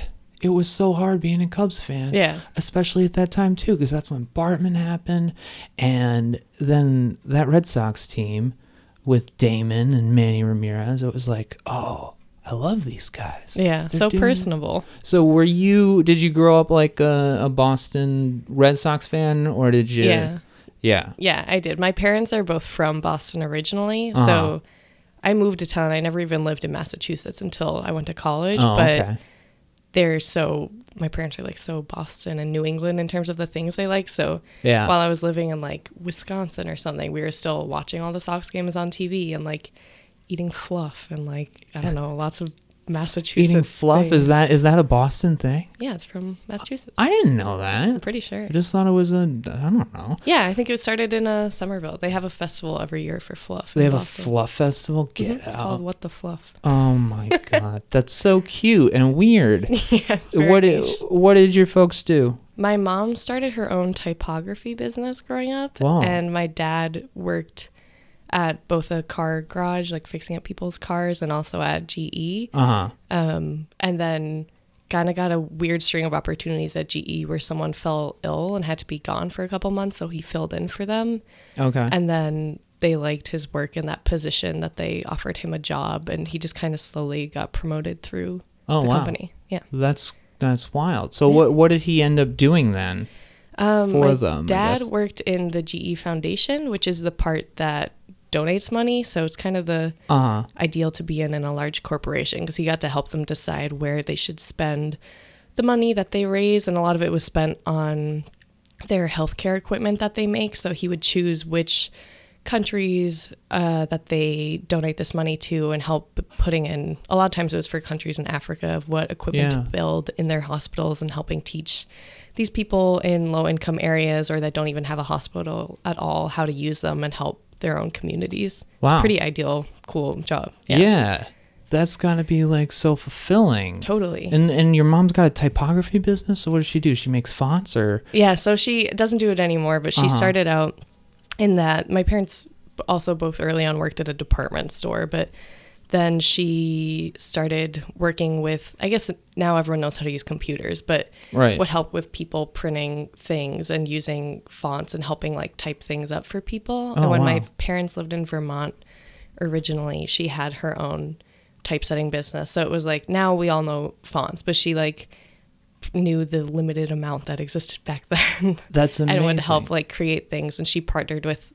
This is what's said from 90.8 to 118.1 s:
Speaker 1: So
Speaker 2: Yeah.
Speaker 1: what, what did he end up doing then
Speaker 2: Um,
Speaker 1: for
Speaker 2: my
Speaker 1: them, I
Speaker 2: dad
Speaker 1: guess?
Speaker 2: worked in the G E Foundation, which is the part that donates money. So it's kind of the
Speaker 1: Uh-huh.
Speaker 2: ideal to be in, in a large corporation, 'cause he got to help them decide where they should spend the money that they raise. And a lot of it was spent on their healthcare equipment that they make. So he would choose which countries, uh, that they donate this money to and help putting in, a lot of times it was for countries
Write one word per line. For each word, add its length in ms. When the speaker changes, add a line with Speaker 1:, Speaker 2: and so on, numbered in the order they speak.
Speaker 1:
So 160
Speaker 2:
Yeah. 60
Speaker 1:
what, 180
what 140
did 160
he 180
end 180
up 180
doing 340
then 360
Speaker 2:
Um, 340
Speaker 1:
for 180
Speaker 2:
my 40
Speaker 1:
them, 300
I 40
Speaker 2:
dad 320
Speaker 1:
guess? 80
Speaker 2:
worked 340
in 280
the 120
G 160
E 180
Foundation, 760
which 180
is 140
the 100
part 460
that 340
donates 400
money. 320
So 220
it's 100
kind 220
of 80
the 260
Speaker 1:
Uh-huh. 360
Speaker 2:
ideal 300
to 120
be 160
in, 140
in 100
a 100
large 280
corporation, 640
'cause 120
he 60
got 180
to 60
help 220
them 160
decide 480
where 300
they 120
should 240
spend 580
the 80
money 300
that 180
they 160
raise. 400
And 100
a 40
lot 140
of 60
it 100
was 120
spent 420
on 580
their 220
healthcare 480
equipment 420
that 140
they 140
make. 280
So 180
he 140
would 140
choose 420
which 480
countries, 880
uh, 360
that 200
they 600
donate 300
this 160
money 240
to 340
and 120
help 360
putting 280
in, 320
a 60
lot 100
of 60
times 220
it 40
was 100
for 140
countries 360